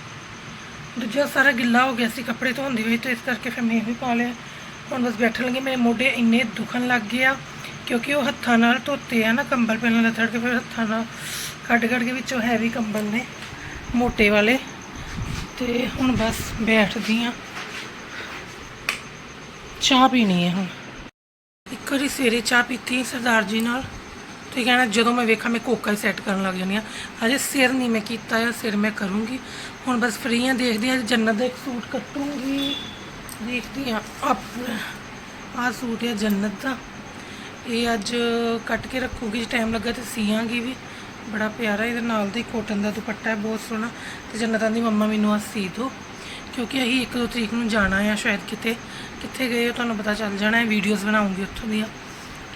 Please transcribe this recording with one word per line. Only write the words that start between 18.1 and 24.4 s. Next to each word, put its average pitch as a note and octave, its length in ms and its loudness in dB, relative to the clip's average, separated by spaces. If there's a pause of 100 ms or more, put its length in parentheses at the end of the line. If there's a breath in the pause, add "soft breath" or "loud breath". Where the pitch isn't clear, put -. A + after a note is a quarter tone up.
ਚਾਹ C4 280 8
ਪੀਣੀ G3+ 340 4
ਹੈ F3 120 4
ਹੁਣ। F#3+ 100 0 (1000)
ਇੱਕ - 240 -10
ਵਾਰੀ C#4 180 0
ਸਵੇਰੇ A#3+ 320 2
ਚਾਹ A#3+ 220 4
ਪੀਤੀ B3+ 400 -2
ਸਰਦਾਰ A#3 400 2
ਜੀ G#3+ 180 0
ਨਾਲ, A#3+ 220 0 (680)